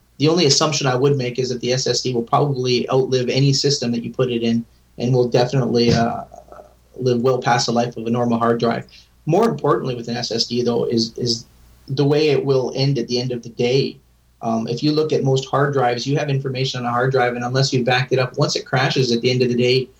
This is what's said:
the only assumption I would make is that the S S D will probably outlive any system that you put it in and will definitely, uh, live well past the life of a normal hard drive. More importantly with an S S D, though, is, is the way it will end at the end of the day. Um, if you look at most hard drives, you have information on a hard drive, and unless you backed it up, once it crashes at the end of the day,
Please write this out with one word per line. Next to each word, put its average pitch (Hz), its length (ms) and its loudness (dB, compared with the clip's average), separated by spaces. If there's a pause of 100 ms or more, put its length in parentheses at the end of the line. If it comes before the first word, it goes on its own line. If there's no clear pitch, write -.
(180)
the 143 100 2
only 170 160 4
assumption 143 440 2
I 127 80 0
would 139 200 2
make 123 220 -6
is 123 120 -2
that 117 100 -6
the 123 120 -2
S 127 140 -2
S 123 140 -2
D 127 120 -4
will 117 120 -2
probably 127 680 0
outlive 127 380 0
any 135 240 4
system 139 400 0
that 117 100 -4
you 117 100 -8
put 127 200 -2
it 117 100 -2
in 117 220 0 (340)
and 123 160 0
will 123 140 2
definitely, 120 640 2
uh, 117 320 0 (720)
live 123 260 0
well 127 160 2
past 123 280 0
the 117 60 -2
life 117 240 -2
of 113 120 -8
a - 20 0
normal 120 280 0
hard 117 200 2
drive. 120 300 -2 (360)
More 196 240 4
importantly 139 460 0
with 117 140 -10
an 117 80 -4
S 117 160 -6
S 117 140 -2
D, 120 160 -2
though, 120 220 0
is, 113 320 -2
is 117 300 -4 (400)
the 143 180 -2
way 147 260 2
it 131 140 0
will 131 300 0
end 135 240 0
at 117 80 -4
the 123 140 -2
end 127 100 -4
of 117 140 -8
the 113 60 -16
day. 123 460 0 (460)
Um, 113 260 -2
if 117 140 -6
you 151 100 2
look 151 200 0
at 135 100 0
most 135 240 0
hard 143 280 0
drives, 123 320 0
you 139 100 0
have 151 140 -2
information 131 500 -4
on 120 60 -4
a 120 40 -4
hard 127 220 0
drive, 123 220 0
and 123 100 -6
unless 131 300 0
you 120 100 0
backed 127 280 0
it 131 60 4
up, 127 200 -2
once - 180 0
it - 80 -6
crashes 131 480 0
at 117 80 2
the 127 100 0
end 127 120 2
of 120 60 2
the 117 60 0
day, 123 340 2 (120)